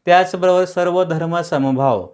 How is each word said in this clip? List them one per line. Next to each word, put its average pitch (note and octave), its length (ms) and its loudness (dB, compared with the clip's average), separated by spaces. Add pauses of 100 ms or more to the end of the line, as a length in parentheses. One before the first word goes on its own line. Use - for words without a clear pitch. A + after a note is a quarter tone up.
त्याचबरोबर F3+ 580 2
सर्व F3+ 380 -2
धर्म E3 380 -4
समभाव, C3+ 720 -2